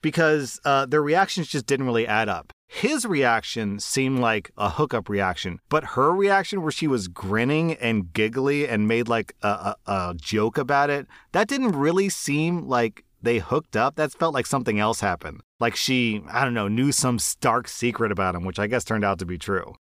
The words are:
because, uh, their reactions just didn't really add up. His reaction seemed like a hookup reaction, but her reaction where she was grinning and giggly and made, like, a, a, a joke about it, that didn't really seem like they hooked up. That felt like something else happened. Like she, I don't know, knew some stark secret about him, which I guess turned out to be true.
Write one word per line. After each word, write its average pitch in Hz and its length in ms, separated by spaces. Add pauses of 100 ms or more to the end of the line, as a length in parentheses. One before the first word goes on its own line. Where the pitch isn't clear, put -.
because, 156 640
uh, 139 200
their 151 180
reactions 170 440
just 143 200
didn't 135 180
really 117 220
add 107 220
up. 85 220 (200)
His 262 320
reaction 117 760
seemed 131 400
like 113 360
a 104 140
hookup 123 400
reaction, 95 500 (100)
but 151 140 (120)
her 143 180
reaction 196 480
where 156 100
she - 140
was 117 220
grinning 123 680
and 110 400
giggly 135 540
and 107 200
made, 113 200
like, 113 340
a, 104 60
a, 101 280 (120)
a 92 280
joke 107 440
about 143 320
it, 143 160 (240)
that 208 160
didn't 262 240
really 170 380
seem 156 580
like 120 360 (180)
they 117 180
hooked 131 360
up. 127 200
That 156 160
felt 165 220
like 127 120
something 110 340
else 107 200
happened. 87 420 (180)
Like 117 160
she, 117 560
I 120 140
don't 120 80
know, 104 160
knew 131 240
some 120 260
stark - 480
secret 117 440
about 92 220
him, 87 120
which 95 140
I 104 80
guess 120 180
turned 107 180
out 98 160
to 92 60
be 87 120
true. - 380 (100)